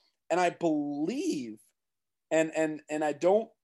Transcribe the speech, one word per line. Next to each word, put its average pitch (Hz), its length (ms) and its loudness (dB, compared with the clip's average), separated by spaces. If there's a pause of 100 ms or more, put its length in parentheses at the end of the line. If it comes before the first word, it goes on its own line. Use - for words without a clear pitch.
(300)
And 170 100 2
I 175 120 4
believe, 156 1080 -2 (720)
and, 160 240 2
and, 156 340 0
and 156 140 -2
I 151 100 0
don't 190 360 2 (140)